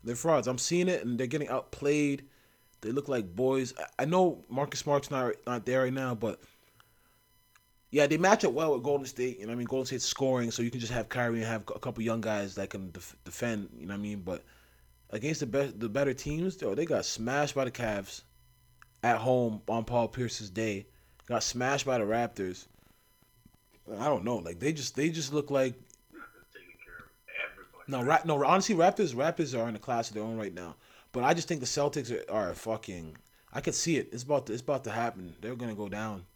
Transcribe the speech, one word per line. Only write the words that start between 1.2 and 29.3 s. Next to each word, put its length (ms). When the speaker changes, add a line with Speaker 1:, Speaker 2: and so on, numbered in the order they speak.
Speaker 1:
getting 220
outplayed. 720
They 100
look 180
like 260
boys. 420
I, 260
I 20
know 440
Marcus 320
Smart's 300
not, 220
not 200
there 180
right 100
now, 220
but 240
yeah, 160
they 100
match 280
up 80
well 200
with 100
Golden 220
State. 340
You 60
know 40
what 60
I 20
mean? 100
Golden 180
State's 200
scoring, 460
so 100
you 100
can 80
just 140
have 160
Kyrie 300
and 80
have 160
a 40
couple 240
young 180
guys 340
that 140
can 220
def-, 340
defend. 520
You 100
know 80
what 40
I 40
mean? 180
But 220
against 320
the 40
best, 340
the 100
better 240
teams, 480
yo, 120
they 120
got 200
smashed 500
by 100
the 60
Cavs 500
at 140
home 500
on 160
Paul 240
Pierce's 420
day. 380
Got 160
smashed 420
by 120
the 80
Raptors. 640
I 80
don't 180
know. 140
Like, 220
they 140
just, 220
they 140
just 240
look 180
like 220
Speaker 2:
Taking 320
care 120
of 120
everybody. 360
Speaker 1:
No, 160
Ra-, 220
no. 200
Honestly, 300
Raptors, 400
Raptors 420